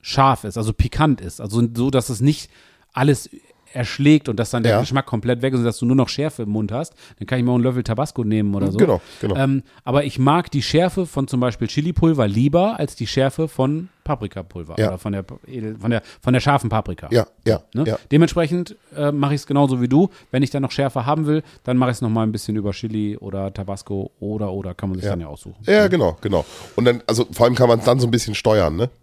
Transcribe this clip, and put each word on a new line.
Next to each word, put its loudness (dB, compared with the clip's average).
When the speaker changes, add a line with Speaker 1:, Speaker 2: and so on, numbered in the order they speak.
Speaker 1:
scharf 2
ist, -8
also -2
pikant 2
ist, -12
also 0
so, 0
dass 0
es -4
nicht 0
alles 0
erschlägt 2
und -2
dass -2
dann -2
der 4
Speaker 2:
Ja. 4
Speaker 1:
Geschmack -2
komplett -2
weg 0
ist 2
und 0
dass -2
du -4
nur 4
noch 2
Schärfe -6
im -6
Mund -2
hast, -8
dann -10
kann -2
ich 0
mir 2
auch 2
einen 2
Löffel 0
Tabasco -4
nehmen 0
oder 0
so. -2
Speaker 2:
Genau, 6
genau. 0
Speaker 1:
Ähm, 0
aber 0
ich -8
mag 2
die -2
Schärfe 0
von -4
zum -2
Beispiel -2
Chilipulver 0
lieber 2
als -6
die -8
Schärfe 0
von -2
Paprikapulver -8
Speaker 2:
Ja. 2
Speaker 1:
oder -4
von -6
der -4
Pa-, -14
Edel-, -10
von -2
der, 0
von 0
der 4
scharfen 0
Paprika. -4
Speaker 2:
Ja, 2
ja, 0
Speaker 1:
Ne? 0
Speaker 2:
ja. -4
Speaker 1:
Dementsprechend, 2
äh, 0
mache 0
ich's -6
genauso 2
wie 0
du. 4
Wenn 0
ich 0
dann -4
noch -6
Schärfe -2
haben -2
will, 0
dann 0
mache 2
ich's -6
noch -2
mal 0
ein 0
bisschen -6
über -4
Chili -6
oder -8
Tabasco -8
oder, -6
oder, -8
kann -6
man -4
sich -8
Speaker 2:
Ja. -2
Speaker 1:
dann -4
ja -12
aussuchen. -18
Speaker 2:
Ja, 6
Speaker 1:
Ne? 2
Speaker 2:
genau, 2
genau. 0
Und 2
dann, 4
also 0
vor 2
allem 4
kann 4
man's 4
dann 4
so 2
ein 0
bisschen -2
steuern, 2
ne? -2